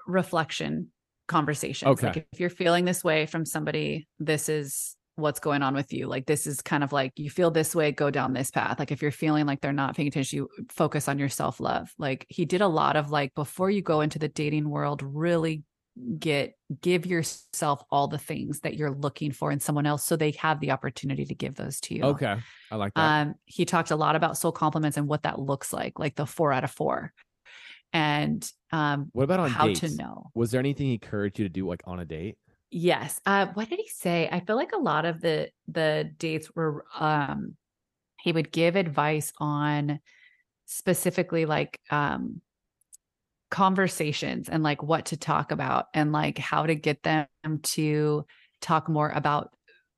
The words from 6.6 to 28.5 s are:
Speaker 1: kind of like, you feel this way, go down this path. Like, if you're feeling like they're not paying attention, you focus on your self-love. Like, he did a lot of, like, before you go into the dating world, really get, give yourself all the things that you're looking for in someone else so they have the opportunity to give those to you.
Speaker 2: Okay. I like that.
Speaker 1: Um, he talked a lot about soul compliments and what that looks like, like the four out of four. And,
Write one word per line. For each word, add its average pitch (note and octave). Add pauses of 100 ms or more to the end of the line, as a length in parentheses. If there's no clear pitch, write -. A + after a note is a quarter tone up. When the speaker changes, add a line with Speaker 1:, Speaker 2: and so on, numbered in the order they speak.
Speaker 1:
kind D3
of C3+
like, C3+
you D3
feel E3+
this D#3+
way, D3+
go C#3+
down C3
this C3
path. -
Like, D3
if C#3+
you're D3
feeling D3+
like C#3
they're C#3
not C#3
paying D3
attention, C#3+
you C#3 (200)
focus D3+
on C#3+
your C#3
self-love. -
Like, C#3
he F3
did F3+
a G#3
lot D3
of, D3
like, C#3+
before F3+
you G3+
go D#3
into D3+
the D#3
dating D3+
world, D3
really D#3+ (560)
get, C#3+ (260)
give F3
yourself E3
all C#3+
the D#3
things C#3+
that D3+
you're D3+
looking C#3+
for D3
in C#3+
someone D3
else D3
so E3+
they D3+
have D#3
the D3
opportunity C#3
to C#3
give C#3
those -
to -
you. C#3+
Speaker 2:
Okay. A2+ (280)
I A2
like G2+
that. D#3
Speaker 1:
Um, D3+ (100)
he -
talked E3
a D3+
lot D3+
about D#3
soul E3
compliments D#3
and D3
what D3
that D3+
looks C#3
like, -
like D3
the C#3+
four D3
out B2+
of C3
four. - (800)
And, D3+ (220)